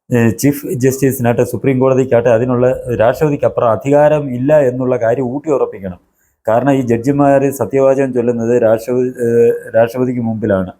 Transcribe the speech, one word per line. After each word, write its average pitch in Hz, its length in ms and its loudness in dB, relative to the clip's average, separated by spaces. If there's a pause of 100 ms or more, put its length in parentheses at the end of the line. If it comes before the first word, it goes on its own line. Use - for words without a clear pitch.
(160)
ഏ, 117 140 4
ചീഫ് 143 380 -2
ജസ്റ്റിസിനാട്ടെ 123 760 0
സുപ്രീം 127 360 -2
കോടതിക്കാട്ടെ 127 500 2
അതിനുള്ള 123 500 0 (200)
രാഷ്ട്രപതിക്കപ്പുറം 131 680 0
അധികാരം 143 680 0
ഇല്ല 143 240 2
എന്നുള്ള 127 360 0
കാര്യം 117 300 -2
ഊട്ടി 143 240 -6
ഉറപ്പിക്കണം. 107 500 -4 (480)
കാരണം 123 240 0
ഈ 135 100 2
ജഡ്ജിമാർ 139 680 2
സത്യവാചകം 135 640 0
ചൊല്ലുന്നത് 120 480 0
രാഷ്ട്രപതി, 123 460 0
ഏ, 117 440 2 (240)
രാഷ്ട്രപതിക്ക് 123 440 0
മുമ്പിലാണ്. 107 600 -2